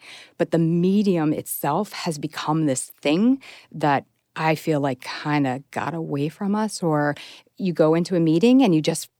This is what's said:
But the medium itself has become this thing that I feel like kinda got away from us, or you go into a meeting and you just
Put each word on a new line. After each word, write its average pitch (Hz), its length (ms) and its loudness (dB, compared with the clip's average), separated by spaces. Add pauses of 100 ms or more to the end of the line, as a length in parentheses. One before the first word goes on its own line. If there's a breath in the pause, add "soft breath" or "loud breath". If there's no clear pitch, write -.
(380 loud breath)
But 170 140 -2
the 170 80 2
medium 175 720 2
itself - 640 -4
has 151 260 -8
become 156 460 -2
this 131 260 -2 (100)
thing 214 400 2 (300 loud breath)
that 147 340 0 (300)
I 160 200 0
feel 151 260 -2
like 135 180 -2
kinda 143 720 -4
got - 220 -6
away 156 340 -4
from 202 280 -4
us, 214 280 -4
or 147 320 0 (420 loud breath)
you 185 140 -2
go 160 240 4
into 180 220 0
a - 20 2
meeting 185 420 6
and 190 140 4
you 156 60 4
just - 280 -4 (100)